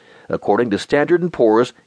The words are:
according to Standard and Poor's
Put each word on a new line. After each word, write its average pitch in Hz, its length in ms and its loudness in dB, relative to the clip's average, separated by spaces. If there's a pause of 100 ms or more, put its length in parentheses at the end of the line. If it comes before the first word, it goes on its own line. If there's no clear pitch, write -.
(300)
according 101 400 -2
to 101 80 -2
Standard 147 420 0
and 175 120 -4
Poor's 117 420 2 (120)